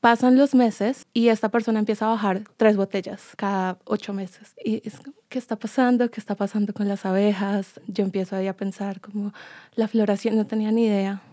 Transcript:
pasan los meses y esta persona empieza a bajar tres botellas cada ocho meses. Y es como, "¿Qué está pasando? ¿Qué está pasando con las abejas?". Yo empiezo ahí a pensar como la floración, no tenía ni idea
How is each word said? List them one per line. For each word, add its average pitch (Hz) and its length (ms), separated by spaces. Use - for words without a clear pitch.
pasan 240 360
los 277 180
meses 240 600
y 233 140
esta 220 220
persona 226 280
empieza 214 280
a 220 40
bajar 208 320
tres 214 200
botellas 196 460
cada 185 480
ocho 214 280
meses. 196 420
Y 220 220
es - 140
como, 277 140
"¿Qué 262 100
está 240 180
pasando? 240 540
¿Qué 226 100
está 208 160
pasando 208 380
con 202 140
las 196 180
abejas?". 196 800
Yo 202 180
empiezo 190 320
ahí 190 100
a 190 100
pensar 196 440
como 202 320
la 226 140
floración, 208 480
no 214 100
tenía 214 260
ni 233 140
idea 196 360